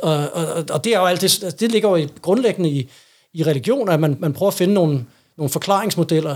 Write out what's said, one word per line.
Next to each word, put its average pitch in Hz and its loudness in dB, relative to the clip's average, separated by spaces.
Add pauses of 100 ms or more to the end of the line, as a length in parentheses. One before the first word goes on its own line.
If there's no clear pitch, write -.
og, 147 0
og, 160 -4
og 151 -2
det 233 0
er 190 4
jo 185 2
alt 180 0
det, 185 -2
det 226 0
ligger 214 2
jo 185 4
i, 151 0 (140)
grundlæggende 185 0
i, 139 -2 (440)
i 165 -2
religion, 190 0
at 156 4
man, 151 2
man 156 -2
prøver 185 0
at 190 -4
finde 185 2
nogle, 151 2 (320)
nogle 147 -2
forklaringsmodeller 165 0